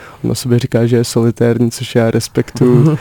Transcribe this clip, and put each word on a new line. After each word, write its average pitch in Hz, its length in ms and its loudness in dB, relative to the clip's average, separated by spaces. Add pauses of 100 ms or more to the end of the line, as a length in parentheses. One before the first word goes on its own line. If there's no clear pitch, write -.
(240)
On 120 60 0
o 120 40 0
sobě 120 240 0
říká, 120 280 0
že 120 100 2
je 117 80 2
solitérní, 117 680 0
což - 240 -12
já 117 160 2
respektuju. 127 920 0